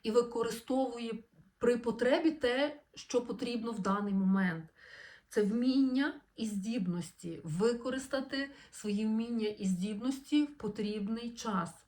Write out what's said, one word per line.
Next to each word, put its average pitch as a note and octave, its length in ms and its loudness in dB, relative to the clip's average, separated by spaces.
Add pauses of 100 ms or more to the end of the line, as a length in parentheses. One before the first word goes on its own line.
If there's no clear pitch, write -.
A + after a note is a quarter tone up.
і A3 80 -2
використовує A#3 1120 0 (340)
при A#3+ 200 4
потребі C4 540 2
те, C#4 500 0 (140)
що - 260 -2
потрібно A#3 500 -4
в G#3 80 -4
даний G3 340 0
момент. F#3+ 520 2 (680)
Це G#3+ 120 2
вміння C4 680 2 (220)
і A3+ 120 -6
здібності, F3+ 960 -4
використати C4 1080 -2 (200)
свої G#3 340 -2
вміння A3 420 0
і G#3+ 200 -4
здібності G#3+ 760 0
в - 140 -4
потрібний G#3+ 760 -4
час. F#3 380 -2 (180)